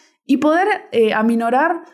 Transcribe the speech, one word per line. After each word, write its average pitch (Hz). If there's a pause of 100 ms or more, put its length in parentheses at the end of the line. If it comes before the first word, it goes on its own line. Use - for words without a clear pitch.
(240)
y 285
poder, 320 (240)
eh, 220
aminorar 233 (120)